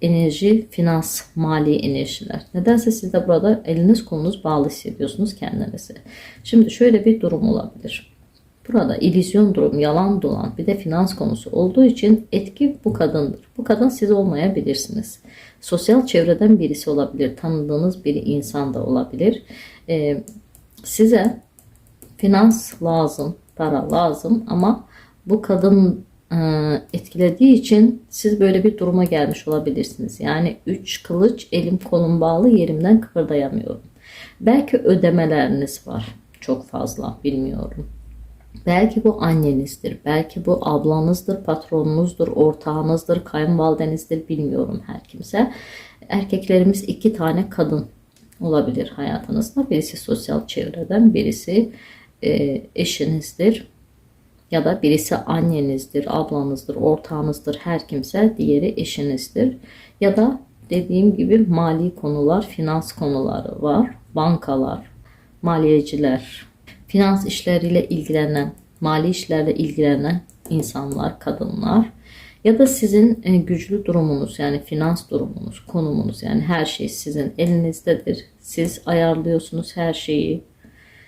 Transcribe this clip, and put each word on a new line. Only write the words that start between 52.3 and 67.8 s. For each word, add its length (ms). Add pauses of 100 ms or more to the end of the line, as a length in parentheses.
eşinizdir. 920 (840)
Ya 140
da 180
birisi 320
annenizdir, 1040
ablanızdır, 560
ortağınızdır, 800
her 320
kimse, 500
diğeri 400
eşinizdir. 800 (440)
Ya 160
da 220 (300)
dediğim 460
gibi 220
mali 580
konular, 520
finans 440
konuları 720
var. 300 (240)
Bankalar, 760 (500)
maliyeciler, 1040 (420)
finans 380
işleriyle 640